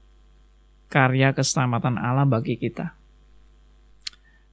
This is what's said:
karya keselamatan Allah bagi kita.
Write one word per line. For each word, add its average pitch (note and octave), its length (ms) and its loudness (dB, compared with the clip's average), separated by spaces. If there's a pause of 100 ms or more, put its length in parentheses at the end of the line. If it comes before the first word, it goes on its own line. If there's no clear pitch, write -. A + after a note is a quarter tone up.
(880)
karya C3+ 460 2
keselamatan B2+ 640 -2
Allah C3 260 0
bagi A#2+ 320 0
kita. - 380 -8 (1600)